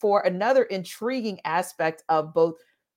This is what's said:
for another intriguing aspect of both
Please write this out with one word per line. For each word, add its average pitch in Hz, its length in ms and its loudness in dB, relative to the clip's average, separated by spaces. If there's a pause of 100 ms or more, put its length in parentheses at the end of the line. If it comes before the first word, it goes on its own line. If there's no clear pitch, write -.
for 202 220 2
another 214 420 2
intriguing 214 800 -6
aspect 160 640 -2
of 156 260 0
both 165 220 2 (400)